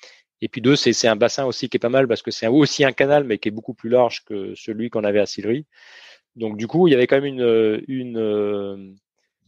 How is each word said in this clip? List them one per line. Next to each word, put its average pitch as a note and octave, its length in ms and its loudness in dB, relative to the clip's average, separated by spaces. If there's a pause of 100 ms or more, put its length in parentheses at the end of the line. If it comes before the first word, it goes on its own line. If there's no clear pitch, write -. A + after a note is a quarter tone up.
(420)
Et A2 60 -4
puis - 120 -10
deux, C3 160 4
c'est, B2 160 2
c'est A#2 160 0
un A2 80 2
bassin A#2 300 0
aussi B2 240 -6
qui B2 80 0
est - 20 -20
pas A#2 80 -2
mal C3 180 2
parce A2+ 140 0
que - 100 -10
c'est - 160 -6
aussi C#3+ 380 2
un C3+ 80 2
canal, C#3+ 320 2
mais A2 140 -2
qui - 100 -6
est G#2 40 -2
beaucoup A2+ 200 -10
plus A2+ 160 -12
large A#2+ 380 2
que G2 280 -8
celui A2+ 360 -8
qu'on G#2+ 140 -4
avait G#2 160 2
à G2 60 2
Sillery. A2+ 380 -4 (720)
Donc A2 220 -8
du A2+ 80 -6
coup, E3+ 200 4
il E3 40 6
y C#3 40 6
avait B2 120 6
quand C#3 120 4
même C#3 60 -2
une, A#2 640 0
une, G#2 1080 -4 (500)